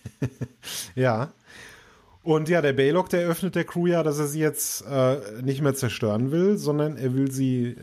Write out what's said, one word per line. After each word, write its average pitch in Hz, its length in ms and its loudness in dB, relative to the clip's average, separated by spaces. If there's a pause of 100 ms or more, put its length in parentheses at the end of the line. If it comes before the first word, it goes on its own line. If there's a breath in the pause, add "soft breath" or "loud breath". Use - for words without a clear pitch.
(200)
<laughs> - 760 -8
Ja. 127 380 0 (920 loud breath)
Und 156 260 2
ja, 175 120 4
der 143 120 2
Baylock, 147 360 2
der 175 180 2
öffnet 170 280 -2
der 170 80 0
Crew 175 240 -2
ja, 170 160 4
dass 147 160 0
er 147 80 0
sie 151 120 -4
jetzt, - 480 -2
äh, 127 540 0
nicht 135 220 -2
mehr 139 100 4
zerstören 117 580 -2
will, 185 280 2
sondern 147 360 0
er 127 200 -2
will 135 160 0
sie, 127 520 0